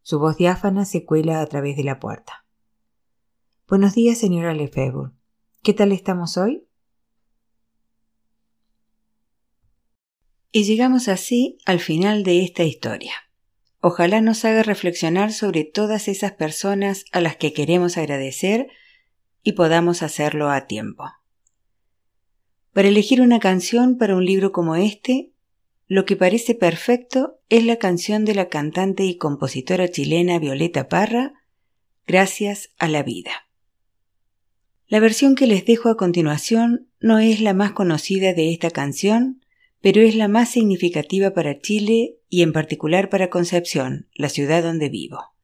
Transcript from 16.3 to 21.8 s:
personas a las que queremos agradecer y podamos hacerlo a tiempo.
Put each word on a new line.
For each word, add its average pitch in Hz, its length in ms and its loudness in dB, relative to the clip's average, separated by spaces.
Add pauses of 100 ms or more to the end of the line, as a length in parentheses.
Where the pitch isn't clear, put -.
personas 196 800 -4
a 180 80 0
las 165 160 -2
que 147 160 -4
queremos 175 460 0
agradecer 147 680 -4 (720)
y 208 100 -2
podamos 170 500 2
hacerlo 151 480 -2
a 139 160 -2
tiempo. 107 380 -12 (1700)